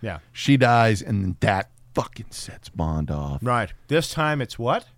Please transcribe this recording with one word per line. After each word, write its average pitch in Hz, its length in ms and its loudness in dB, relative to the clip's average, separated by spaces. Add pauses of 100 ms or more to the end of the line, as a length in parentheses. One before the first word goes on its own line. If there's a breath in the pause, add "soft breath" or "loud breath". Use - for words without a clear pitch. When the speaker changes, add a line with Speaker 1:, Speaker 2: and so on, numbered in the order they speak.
Speaker 1:
Yeah. 92 180 -8 (140)
Speaker 2:
She 143 240 4
dies, 117 440 6
and 98 380 -4
that 98 300 0 (260)
fucking - 360 -6
sets - 380 -16
Bond 78 400 -2
off. 71 320 -4
Speaker 1:
Right. 120 320 -2 (140)
This 151 240 0
time 151 300 0
it's - 180 -8
what? 143 260 -2 (120)